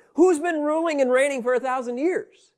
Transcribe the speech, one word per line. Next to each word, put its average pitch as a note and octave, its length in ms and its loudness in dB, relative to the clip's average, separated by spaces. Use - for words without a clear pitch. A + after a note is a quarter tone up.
Who's E4+ 260 4
been D#4+ 220 -2
ruling D4+ 400 0
and B3 100 2
reigning C4+ 300 2
for B3 120 -2
a A#3+ 60 0
thousand B3 380 -6
years? - 600 -6